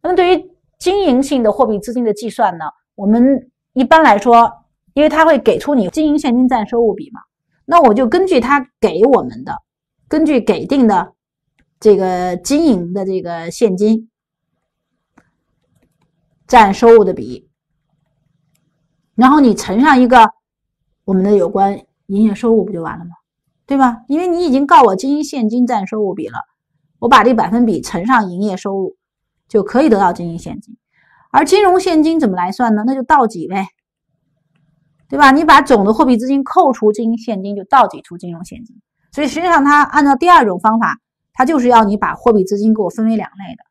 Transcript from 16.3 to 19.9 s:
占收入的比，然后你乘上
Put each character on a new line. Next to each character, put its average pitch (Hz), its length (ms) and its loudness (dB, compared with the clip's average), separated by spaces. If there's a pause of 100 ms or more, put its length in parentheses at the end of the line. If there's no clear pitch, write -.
占 220 260 4
收 233 160 2
入 226 160 8
的 - 80 -4
比， 120 380 -14 (1600)
然 254 160 2
后 294 100 2
你 233 140 4
乘 - 260 -6
上 277 200 4